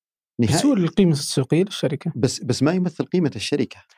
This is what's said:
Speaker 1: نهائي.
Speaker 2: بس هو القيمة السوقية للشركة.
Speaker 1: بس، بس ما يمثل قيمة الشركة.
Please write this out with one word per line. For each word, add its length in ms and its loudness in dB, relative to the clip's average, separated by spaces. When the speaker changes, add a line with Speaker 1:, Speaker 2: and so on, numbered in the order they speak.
Speaker 1:
نهائي. 160 2
Speaker 2:
بس 100 2
هو 60 4
القيمة 400 4
السوقية 520 0
للشركة. 520 -6
Speaker 1:
بس، 280 -2
بس 180 -2
ما 100 2
يمثل 320 -2
قيمة 320 0
الشركة. 400 -4